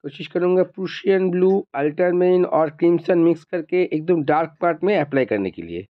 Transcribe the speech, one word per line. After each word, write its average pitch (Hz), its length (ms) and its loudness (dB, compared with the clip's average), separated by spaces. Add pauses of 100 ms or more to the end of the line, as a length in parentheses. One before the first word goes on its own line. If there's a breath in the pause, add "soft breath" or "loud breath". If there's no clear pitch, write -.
कोशिश 147 240 -14
करूँगा 180 360 0
प्रूशियन 185 680 -2
ब्लू, 190 440 2
अल्ट्रामारीन 180 720 2
और 156 260 0
क्रिम्सन 170 480 2
मिक्स 165 240 2
करके 180 400 -2 (100)
एकदम 156 300 -2
डार्क 151 380 -2
पार्ट 170 220 -2
में 196 140 2
अप्लाई 139 280 0
करने 98 260 -2
के 85 100 -16
लिए। 85 280 -10